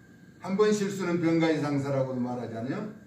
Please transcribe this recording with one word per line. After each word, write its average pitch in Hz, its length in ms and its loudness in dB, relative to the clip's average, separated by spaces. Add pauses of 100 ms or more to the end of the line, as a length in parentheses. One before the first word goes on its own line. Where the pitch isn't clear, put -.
(400)
한 196 160 -4
번 214 160 6
실수는 185 480 0
병가의 160 400 4
상사라고도 135 580 0
말하잖아요. 120 760 -6 (140)